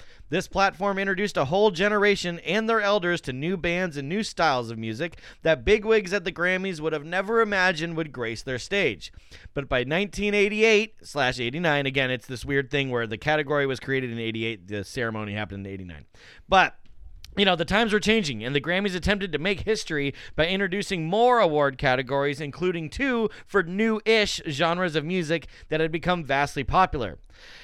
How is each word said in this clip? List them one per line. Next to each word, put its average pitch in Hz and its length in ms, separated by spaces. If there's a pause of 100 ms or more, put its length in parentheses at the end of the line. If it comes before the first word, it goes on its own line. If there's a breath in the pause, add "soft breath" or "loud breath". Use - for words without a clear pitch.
(300 soft breath)
This 175 180
platform 190 520
introduced 196 380
a 151 80
whole 202 260
generation 196 680
and 220 300
their 226 100
elders 190 420
to 131 120
new 160 240
bands 170 400
and 139 100
new 196 140
styles 135 480
of 117 80
music 113 400 (240 loud breath)
that 156 240
bigwigs 208 480
at 196 120
the 180 60
Grammys 180 480
would 156 140
have 147 120
never 190 360
imagined 180 560
would 160 140
grace 117 320
their 127 160
stage. 160 520 (440 soft breath)
But 139 120
by 127 160
nineteen 196 520
eighty-eight 208 680
slash 127 380
eighty-nine, 143 480
again, 131 240
it's 123 160
this 127 180
weird 135 240
thing 139 220
where 117 160
the 110 100
category 147 480
was 131 140
created 131 320
in 117 80
eighty-eight, 113 480
the 101 160
ceremony 110 500
happened 101 320
in 98 80
eighty-nine. 87 320 (420 soft breath)
But 185 280 (600)
you 196 80
know, 185 100
the 170 80
times 208 300
were 214 80
changing, 165 420
and 127 100
the 143 60
Grammys 180 340
attempted 185 380
to 147 80
make 175 220
history 151 520 (220 loud breath)
by 156 120
introducing 190 600
more 233 320
award 147 380
categories, 139 640
including 160 480
two 233 400 (160 loud breath)
for 196 180
new-ish 214 840
genres 165 480
of 147 80
music 165 420 (220 soft breath)
that 156 100
had 160 140
become 175 320
vastly 139 400
popular. 147 540 (440 loud breath)